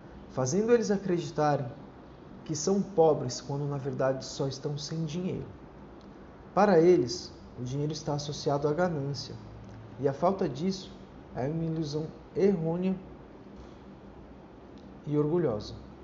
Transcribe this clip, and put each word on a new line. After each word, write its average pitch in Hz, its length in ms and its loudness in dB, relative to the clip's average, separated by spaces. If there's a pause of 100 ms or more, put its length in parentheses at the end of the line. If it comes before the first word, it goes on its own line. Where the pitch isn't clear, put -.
(300)
fazendo 180 420 2
eles 220 180 4
acreditarem 151 760 2 (760)
que 156 140 -4
são 196 240 2
pobres 147 580 4
quando 143 300 -4
na 143 80 -2
verdade 131 480 0
só - 240 -4
estão 147 300 -4
sem 160 260 -4
dinheiro. 165 400 -4 (1120)
Para 190 260 8
eles, 160 500 6 (280)
o 123 40 -6
dinheiro 143 300 -2
está 151 220 -2
associado 147 520 0
à 147 60 4
ganância, 147 640 -2 (640)
e 135 100 2
a 135 60 2
falta 185 340 2
disso 165 420 -2 (460)
é 123 120 -2
uma 165 160 -2
ilusão 160 420 -2 (280)
errônea 180 640 2 (2000)
e 147 120 2
orgulhosa. 151 560 2 (300)